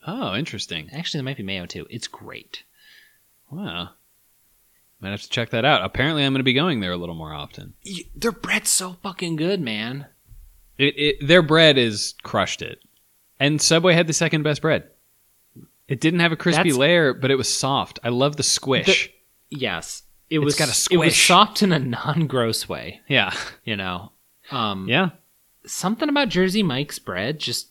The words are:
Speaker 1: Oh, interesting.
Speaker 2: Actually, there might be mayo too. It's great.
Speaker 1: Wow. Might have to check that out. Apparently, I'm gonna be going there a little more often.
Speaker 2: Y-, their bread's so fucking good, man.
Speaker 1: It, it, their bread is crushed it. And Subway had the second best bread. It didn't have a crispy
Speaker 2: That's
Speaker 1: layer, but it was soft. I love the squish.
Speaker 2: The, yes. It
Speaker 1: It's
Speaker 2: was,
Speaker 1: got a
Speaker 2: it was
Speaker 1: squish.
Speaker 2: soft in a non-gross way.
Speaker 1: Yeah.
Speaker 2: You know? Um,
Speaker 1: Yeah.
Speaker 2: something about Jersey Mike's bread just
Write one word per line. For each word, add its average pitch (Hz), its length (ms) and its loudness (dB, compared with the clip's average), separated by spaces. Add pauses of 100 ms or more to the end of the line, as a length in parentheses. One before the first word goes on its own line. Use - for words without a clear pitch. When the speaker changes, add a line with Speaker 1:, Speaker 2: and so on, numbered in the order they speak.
Speaker 1:
Oh, 170 280 -6
interesting. 95 580 -8
Speaker 2:
Actually, 160 260 -8
there 135 60 -6
might 135 140 -6
be 110 40 -10
mayo 95 240 -6
too. 87 220 -12
It's - 200 -12
great. - 560 -18 (840)
Speaker 1:
Wow. 113 400 -10 (1080)
Might 95 100 -10
have 104 120 -8
to - 80 -20
check 117 200 -4
that 113 140 -2
out. 135 200 4
Apparently, 143 400 0
I'm 135 100 0
gonna 131 100 0
be 131 80 2
going 143 280 0
there 92 120 -4
a 90 60 -4
little 85 160 -8
more 80 180 -12
often. 92 400 -14 (140)
Speaker 2:
Y-, 185 180 -12 (100)
their 233 180 -4
bread's - 380 -4
so 185 320 -2
fucking 175 340 -6
good, 175 260 -2
man. 120 440 -6 (680)
Speaker 1:
It, 143 220 4
it, 143 280 0
their 170 160 8
bread 156 360 6
is 113 440 -2
crushed - 380 -2
it. - 200 -12 (600)
And 143 220 2
Subway 170 320 4
had 170 120 4
the 160 60 -4
second 156 300 0
best 147 180 -2
bread. 143 280 0 (1000)
It 131 140 -4
didn't 165 200 2
have 170 120 4
a 160 40 -4
crispy 170 340 2
Speaker 2:
That's 131 80 4
Speaker 1:
layer, 151 340 4
but 131 180 0
it 135 60 6
was 127 160 -2
soft. 135 500 -2
I 117 60 -2
love 135 280 0
the 147 60 -4
squish. - 680 0 (400)
Speaker 2:
The, 143 80 -12
yes. 95 440 -6 (280)
It 160 80 0
Speaker 1:
It's 147 60 0
Speaker 2:
was, 143 120 0
Speaker 1:
got 151 120 0
a - 260 0
Speaker 2:
it - 20 6
was 160 180 4
Speaker 1:
squish. - 120 4
Speaker 2:
soft 185 360 6
in 190 100 4
a 156 60 4
non-gross 131 920 -2
way. 78 360 -10
Speaker 1:
Yeah. 104 280 2 (300)
Speaker 2:
You 110 120 -6
know? 92 360 -8 (380)
Um, 104 380 -4
Speaker 1:
Yeah. 160 220 2 (560)
Speaker 2:
something 226 420 -4
about 285 220 0
Jersey 185 320 2
Mike's 143 360 -2
bread 107 400 -6
just - 320 -8